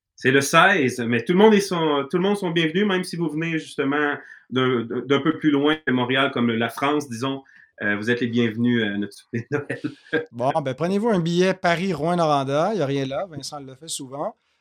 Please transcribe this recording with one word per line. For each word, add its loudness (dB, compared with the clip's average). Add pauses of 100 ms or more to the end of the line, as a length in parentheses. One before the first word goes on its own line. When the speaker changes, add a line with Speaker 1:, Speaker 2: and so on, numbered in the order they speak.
(160)
Speaker 1:
C'est 0
le 4
seize, 4
mais 0
tout 0
le 4
monde 8
est 6
son, 0
tout 0
le 0
monde 2
sont -4
bienvenus, 0
même 0
si -10
vous -2
venez -4
justement -2 (360)
d'un, 2 (220)
d'un 4
peu 0
plus 0
loin 2 (100)
de 0
Montréal, 2
comme 0
la 0
France, -2
disons. -6 (380)
Euh, 0
vous -2
êtes 0
les -2
bienvenus 0
à -2
notre -6
souper -8
de -2
Noël. -6
<laughs> -20
Speaker 2:
Bon, -2 (100)
ben, -4
prenez-vous -2
un 2
billet 2
Paris-Rouyn-Noranda. 0
Il -2
n'y -2
a -2
rien -2
là. -6
Vincent -14
le -16
fait -20
souvent. -8 (260)